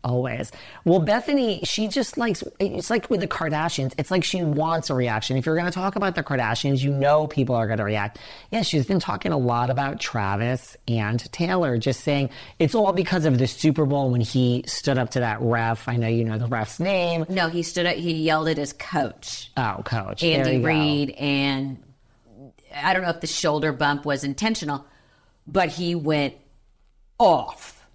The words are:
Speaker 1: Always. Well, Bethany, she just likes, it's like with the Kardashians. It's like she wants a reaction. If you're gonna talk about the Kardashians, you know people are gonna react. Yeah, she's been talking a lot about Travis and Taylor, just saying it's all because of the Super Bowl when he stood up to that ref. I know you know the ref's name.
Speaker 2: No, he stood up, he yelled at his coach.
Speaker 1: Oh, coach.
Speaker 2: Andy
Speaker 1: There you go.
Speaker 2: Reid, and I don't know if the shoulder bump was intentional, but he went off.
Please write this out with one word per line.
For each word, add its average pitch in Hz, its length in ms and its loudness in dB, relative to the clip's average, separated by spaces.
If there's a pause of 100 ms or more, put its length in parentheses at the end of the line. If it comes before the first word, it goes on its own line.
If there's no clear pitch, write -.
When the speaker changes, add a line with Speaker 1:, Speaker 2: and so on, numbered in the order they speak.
Speaker 1:
Always. 123 480 -2 (340)
Well, 175 140 8
Bethany, 226 640 2
she 214 260 -2
just 240 280 -2
likes, 226 240 0 (180)
it's 185 300 -2
like 233 200 0
with 208 100 2
the 165 80 -2
Kardashians. 151 720 -2
It's 147 140 -4
like 185 120 2
she - 180 -2
wants 160 480 0
a 147 40 0
reaction. 123 420 0
If 131 100 0
you're 160 120 2
gonna 175 140 0
talk 185 260 -2
about 190 180 0
the 156 80 0
Kardashians, 127 580 0
you 139 120 2
know 143 340 4
people 131 280 0
are 113 120 2
gonna 107 160 0
react. 104 360 -2 (320)
Yeah, 220 100 0
she's 147 240 2
been 196 160 2
talking 175 320 -2
a 151 40 0
lot 123 320 2
about 139 300 -2
Travis 110 760 -4 (100)
and 113 320 0 (140)
Taylor, 165 440 0
just 117 240 0
saying 139 280 0 (280)
it's 160 160 2
all 208 200 4
because 180 320 0
of 135 120 6
the 127 100 4
Super 156 380 2
Bowl 135 260 2
when 123 100 2
he 123 440 2
stood - 320 -2
up 123 140 0
to - 100 0
that 113 200 -2
ref. 113 480 0
I 120 80 0
know 117 100 0
you 117 160 2
know 110 140 -2
the 120 100 -2
ref's 117 320 -4
name. 175 480 0
Speaker 2:
No, 180 220 2
he 170 140 -2
stood 170 220 -2
up, 175 100 2
he 170 180 -2
yelled 156 340 2
at 160 100 2
his 143 160 -4
coach. - 840 -6
Speaker 1:
Oh, 120 260 -2
coach. 98 400 -4
Speaker 2:
Andy 160 200 4
Speaker 1:
There 131 100 2
you 127 80 2
go. 117 60 2
Speaker 2:
Reid, 151 500 2
and 139 640 -2 (1000)
I 185 120 2
don't 185 80 2
know 180 80 0
if 165 100 -2
the 165 80 -6
shoulder 151 460 0
bump 143 320 0
was 139 180 -2
intentional, 147 640 -2 (600)
but 175 200 2
he 170 280 -2
went 147 400 0 (840)
off. 170 560 2 (220)